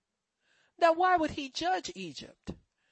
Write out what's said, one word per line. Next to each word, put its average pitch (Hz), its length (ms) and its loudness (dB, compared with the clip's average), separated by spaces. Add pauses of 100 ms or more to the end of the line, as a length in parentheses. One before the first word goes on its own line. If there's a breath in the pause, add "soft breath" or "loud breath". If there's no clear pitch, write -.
(760)
Now, 330 160 6
why 359 240 4
would 311 140 0
he 277 180 -8
judge 349 460 -4
Egypt? 160 560 -12 (400)